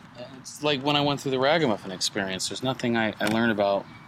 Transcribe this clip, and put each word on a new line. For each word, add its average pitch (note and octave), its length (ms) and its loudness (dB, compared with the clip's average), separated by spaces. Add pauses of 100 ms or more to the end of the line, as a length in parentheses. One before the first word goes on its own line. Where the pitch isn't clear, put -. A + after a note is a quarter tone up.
(400)
It's - 220 -14
like D3 220 2
when C#3+ 120 2
I D3 60 4
went C#3+ 180 2
through C#3 120 -4
the B2+ 80 0
Ragamuffin C3 520 2
experience, F#2+ 580 -4
there's G2 120 -8
nothing B2 340 0
I, A2 240 0
I G#2 60 0
learned A2+ 280 2
about G2+ 320 0 (220)